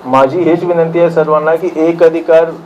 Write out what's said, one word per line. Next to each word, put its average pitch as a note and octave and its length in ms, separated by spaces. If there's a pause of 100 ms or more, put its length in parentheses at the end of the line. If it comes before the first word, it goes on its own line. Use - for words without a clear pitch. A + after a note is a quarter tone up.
माझी C3+ 360
हेच E3+ 240
विनंती E3+ 360
आहे E3+ 100
सर्वांना D#3 440
की E3+ 220
एक E3 260
अधिकार E3 420 (220)